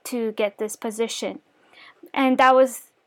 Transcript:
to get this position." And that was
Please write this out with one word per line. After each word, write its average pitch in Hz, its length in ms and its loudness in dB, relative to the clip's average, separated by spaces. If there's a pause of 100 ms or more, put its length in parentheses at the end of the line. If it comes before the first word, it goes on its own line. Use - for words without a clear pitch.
to 226 280 -6
get 208 260 -4
this 214 160 -8
position." 220 640 -8 (720)
And 262 260 2
that 262 180 6
was 262 340 0 (160)